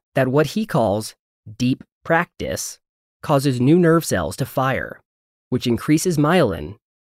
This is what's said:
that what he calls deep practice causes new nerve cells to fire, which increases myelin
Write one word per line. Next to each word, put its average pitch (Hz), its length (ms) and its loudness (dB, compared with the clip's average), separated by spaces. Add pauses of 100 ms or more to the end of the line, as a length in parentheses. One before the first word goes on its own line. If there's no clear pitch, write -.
(160)
that 135 120 2
what 147 200 2
he 214 180 -6
calls 110 500 -2 (420)
deep 127 260 -2 (200)
practice - 760 -4 (420)
causes 139 400 0
new 151 180 6
nerve 165 240 4
cells 90 340 -4
to 139 80 -4
fire, 131 540 -4 (500)
which 127 180 -2
increases 151 500 0
myelin 120 600 0 (380)